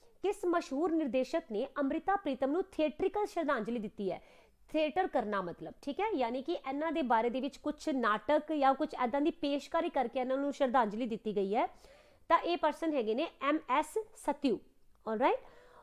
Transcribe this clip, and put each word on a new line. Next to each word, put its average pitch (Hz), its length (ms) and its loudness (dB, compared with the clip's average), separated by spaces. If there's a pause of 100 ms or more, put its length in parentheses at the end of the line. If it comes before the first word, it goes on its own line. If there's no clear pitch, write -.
(240)
ਕਿਸ 403 220 -2
ਮਸ਼ਹੂਰ 330 460 0
ਨਿਰਦੇਸ਼ਕ 285 600 0
ਨੇ 214 160 -2 (120)
ਅੰਮ੍ਰਿਤਾ 311 360 0
ਪ੍ਰੀਤਮ 277 360 -2
ਨੂੰ 359 200 0
ਥੀਏਟ੍ਰੀਕਲ 381 540 0
ਸ਼ਰਧਾਂਜਲੀ 247 540 -2
ਦਿੱਤੀ 196 320 -6
ਹੈ? - 100 -6 (480)
ਥੀਏਟਰ 311 380 0
ਕਰਨਾ 208 340 -2
ਮਤਲਬ, - 400 -8
ਠੀਕ 285 180 -6
ਹੈ? 392 60 2 (100)
ਯਾਨੀ 254 260 0
ਕਿ 311 100 -6
ਇਹਨਾਂ 294 400 -2
ਦੇ 320 100 0
ਬਾਰੇ 233 280 4
ਦੇ 240 120 -2
ਵਿੱਚ 277 160 -6
ਕੁਛ - 320 -4
ਨਾਟਕ 269 640 2
ਜਾਂ 269 200 4
ਕੁਛ 302 200 -2 (100)
ਇੱਦਾਂ 269 180 0
ਦੀ 320 100 2
ਪੇਸ਼ਕਾਰੀ 311 580 -2
ਕਰਕੇ 254 300 -2
ਇਹਨਾਂ 262 180 0
ਨੂੰ 277 160 -2
ਸ਼ਰਧਾਂਜਲੀ 240 520 2
ਦਿੱਤੀ 214 300 -4
ਗਈ 196 200 0
ਹੈ। 311 120 2 (600)
ਤਾਂ 330 100 6
ਇਹ 349 180 0
ਪਰਸਨ 311 360 0
ਹੈਗੇ 220 200 0
ਨੇ 277 140 0 (140)
ਐਮ 294 180 0 (100)
ਐਸ 294 280 0 (180)
ਸਤਿਊ, 285 420 0 (500)
ਆਲਰਾਈਟ? 269 320 2 (440)